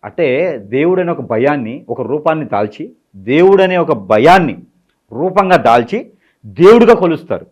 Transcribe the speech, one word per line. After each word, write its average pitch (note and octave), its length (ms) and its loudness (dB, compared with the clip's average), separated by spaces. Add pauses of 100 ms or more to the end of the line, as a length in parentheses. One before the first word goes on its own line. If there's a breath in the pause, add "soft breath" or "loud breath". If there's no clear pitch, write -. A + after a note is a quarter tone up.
అంటే D#3+ 180 -4 (320)
దేవుడనే E3 540 -4
ఒక D3 80 -8
భయాన్ని, B2 720 -4
ఒక - 80 -10
రూపాన్ని D3+ 520 -6
దాల్చి, G#2+ 320 -6 (320)
దేవుడనే F#3 600 2
ఒక D#3 160 -2
భయాన్ని A#2 640 2 (580)
రూపంగా F#3 440 -2
దాల్చి B2 420 0 (460)
దేవుడిగా A3 500 4
కొలుస్తారు. D#3+ 580 -4